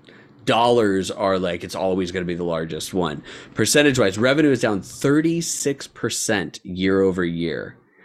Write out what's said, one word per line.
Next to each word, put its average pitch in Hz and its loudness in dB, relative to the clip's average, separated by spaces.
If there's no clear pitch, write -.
dollars 110 4
are, 98 0
like, 90 -4
it's 90 -12
always 92 -2
gonna 92 -4
be 87 -4
the 87 -4
largest 82 -6
one. 78 -2
Percentage-wise, 120 4
revenue 143 4
is 123 0
down 107 0
thirty-six 156 -2
percent 101 -4
year 95 2
over 92 2
year. 82 -4